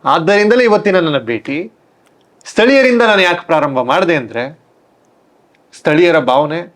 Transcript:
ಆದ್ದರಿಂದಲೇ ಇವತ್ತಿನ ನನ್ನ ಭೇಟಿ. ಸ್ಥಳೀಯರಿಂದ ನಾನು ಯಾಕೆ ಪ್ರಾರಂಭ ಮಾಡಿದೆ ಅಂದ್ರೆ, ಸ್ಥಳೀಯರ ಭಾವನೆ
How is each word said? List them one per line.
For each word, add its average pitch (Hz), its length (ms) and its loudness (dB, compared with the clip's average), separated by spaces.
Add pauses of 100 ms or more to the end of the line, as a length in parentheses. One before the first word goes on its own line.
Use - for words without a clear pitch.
ಆದ್ದರಿಂದಲೇ 202 600 2
ಇವತ್ತಿನ 208 360 2
ನನ್ನ 151 180 -2
ಭೇಟಿ. 123 540 -8 (720)
ಸ್ಥಳೀಯರಿಂದ 254 580 2
ನಾನು 208 200 2
ಯಾಕೆ 175 240 -2
ಪ್ರಾರಂಭ 143 340 -2
ಮಾಡಿದೆ 160 360 0
ಅಂದ್ರೆ, 117 260 -8 (1300)
ಸ್ಥಳೀಯರ 165 460 0
ಭಾವನೆ 147 420 -2 (160)